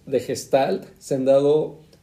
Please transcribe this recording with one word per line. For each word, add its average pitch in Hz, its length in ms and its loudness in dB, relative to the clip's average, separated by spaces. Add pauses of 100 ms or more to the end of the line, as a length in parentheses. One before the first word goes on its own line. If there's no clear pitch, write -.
de 127 120 -2
Gestalt, - 680 -2 (120)
se - 180 -8
han 131 100 -4
dado 143 520 2 (260)